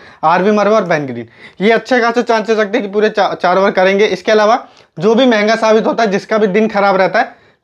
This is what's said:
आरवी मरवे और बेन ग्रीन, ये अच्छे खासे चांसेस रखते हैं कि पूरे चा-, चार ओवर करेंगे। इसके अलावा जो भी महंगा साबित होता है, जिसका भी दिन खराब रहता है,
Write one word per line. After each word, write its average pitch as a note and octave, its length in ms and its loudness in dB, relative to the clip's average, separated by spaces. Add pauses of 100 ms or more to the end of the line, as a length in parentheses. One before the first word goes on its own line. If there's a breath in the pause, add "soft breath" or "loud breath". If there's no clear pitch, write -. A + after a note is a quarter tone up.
(240 loud breath)
आरवी F3+ 280 2
मरवे G#3 240 2
और G#3+ 80 2
बेन E3 220 -2
ग्रीन, A#2 220 -12 (340 loud breath)
ये G#3 100 2
अच्छे A3+ 300 0
खासे A#3 220 0
चांसेस A3 360 0
रखते G#3 180 -2
हैं G3+ 100 -4
कि F#3+ 60 -12
पूरे G#3+ 160 0
चा-, F#3 260 0
चार F3+ 220 0
ओवर G3 140 2
करेंगे। F#3+ 340 2
इसके F#3+ 260 -2
अलावा G#3+ 360 2 (320 loud breath)
जो G#3+ 160 2
भी C4 100 2
महंगा A3 300 2
साबित A3 320 0
होता A3 160 -2
है, G#3 80 -2
जिसका G3 260 -4
भी G#3 100 0
दिन G#3+ 200 0
खराब G3 280 0
रहता F#3 240 0
है, B3+ 160 -4 (280 loud breath)